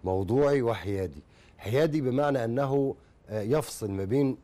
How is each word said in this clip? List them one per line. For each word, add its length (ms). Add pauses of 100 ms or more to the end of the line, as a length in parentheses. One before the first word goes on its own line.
موضوعي 580
وحيادي. 600 (360)
حيادي 420
بمعنى 440
أنه، 500 (340)
آه، 140
يفصل 480
ما 140
بين 400